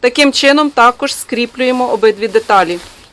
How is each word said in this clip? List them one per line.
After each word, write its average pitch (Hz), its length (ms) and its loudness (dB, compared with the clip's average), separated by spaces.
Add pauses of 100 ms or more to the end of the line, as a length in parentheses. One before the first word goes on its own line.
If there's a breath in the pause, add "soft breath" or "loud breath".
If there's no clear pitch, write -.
Таким 262 320 0
чином 285 380 0
також 247 440 0
скріплюємо 254 760 -4
обидві 214 400 0
деталі. 190 500 0 (340)